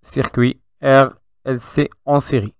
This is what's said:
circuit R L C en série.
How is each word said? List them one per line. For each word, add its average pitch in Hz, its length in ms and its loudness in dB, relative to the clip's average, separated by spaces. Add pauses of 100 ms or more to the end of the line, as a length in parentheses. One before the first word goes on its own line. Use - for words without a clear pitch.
circuit - 580 -2 (220)
R 135 320 4 (300)
L 127 160 -6
C - 280 -2 (160)
en 143 140 0
série. 117 420 -2